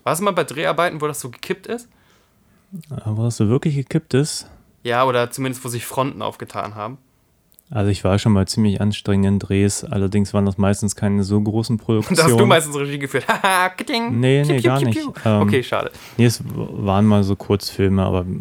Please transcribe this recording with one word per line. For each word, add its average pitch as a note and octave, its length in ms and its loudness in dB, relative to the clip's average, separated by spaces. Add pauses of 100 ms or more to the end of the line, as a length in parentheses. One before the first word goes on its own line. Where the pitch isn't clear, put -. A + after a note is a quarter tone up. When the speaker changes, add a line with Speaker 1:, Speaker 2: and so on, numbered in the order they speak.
Speaker 1:
Warst D#3 180 -2
du G#3 40 -2
mal G3+ 60 2
bei F3 140 0
Dreharbeiten, D#3+ 560 -2
wo D3+ 60 -2
das D3 120 -6
so C3 100 -10
gekippt - 380 -10
ist? A#3+ 220 -10 (1000)
Speaker 2:
Ja, B2+ 120 -10 (160)
wo A2+ 60 -2
das A#2 140 0
so G#2+ 120 2
wirklich C#3+ 260 0
gekippt - 380 -4
ist? C#3 340 0 (360)
Speaker 1:
Ja, A#2+ 200 2
oder B2 260 2
zumindest, C3 360 -6
wo B2+ 40 -6
sich A#2 160 -6
Fronten C3 360 -4
aufgetan G#2+ 540 -8
haben. A2 220 -10 (720)
Speaker 2:
Also G#2 220 0
ich F#2+ 120 -2
war F#2+ 160 4
schon A2 140 2
bei F#2+ 120 2
ziemlich G#2 360 0
anstrengenden G2+ 580 0
Drehs, G2 440 0
allerdings G2+ 500 0
waren G2+ 120 2
das F#2+ 120 -2
meistens G2 380 0
keine G2+ 280 0
so G2+ 160 2
großen A2 380 0
Speaker 1:
<laughs> - 80 -6
Da - 0 -
hast - 20 -4 (120)
du - 20 0 (140)
Speaker 2:
Produktionen. D3 320 4
Speaker 1:
meistens D3+ 300 4
Regie C#3+ 220 -4
geführt. C#3 280 -4
<laughs> - 20 -6
Haha, F#3+ 400 2
kiting. A#3 500 -4
Speaker 2:
Nee, C3 240 4
Speaker 1:
Piu, D3 100 2
Speaker 2:
nee, C3 60 2
Speaker 1:
piu, A2+ 100 -4
Speaker 2:
gar C3+ 100 2
Speaker 1:
piu, C#3 80 0
Speaker 2:
nicht. A2 120 0
Speaker 1:
piu. C#4 140 -8 (100)
Speaker 2:
Ähm, G#2+ 200 4
Speaker 1:
Okay, G#2 200 2
schade. - 280 -4 (260)
Speaker 2:
nee, A#2 80 6
es A#2 180 2
w-, - 120 -8
waren G#2 500 0
mal G#2 180 6
so G2 120 0
Kurzfilme, G2 680 0
aber F#2 220 0 (160)